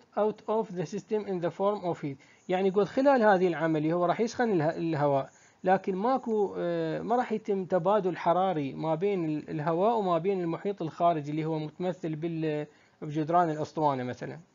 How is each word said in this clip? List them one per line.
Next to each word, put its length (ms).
out 220
of 160
the 100
system 420
in 180
the 40
form 340
of 180
heat." 160
يعني 180
يقول 200
خلال 360
هذه 240
العملية 460
هو 120
راح 140
يسخن 420
اله-، 140
الهواء، 540
لكن 320
ماكو، 640
آه، 440
ما 140
راح 160
يتم 340
تبادل 520
حراري 560
ما 220
بين 300
ال-، 240
الهواء 480
وما 200
بين 240
المحيط 400
الخارجي 500
اللي 140
هو 140
متمثل 560
بال-، 520
بجدران 480
الأسطوانة 540
مثلا. 360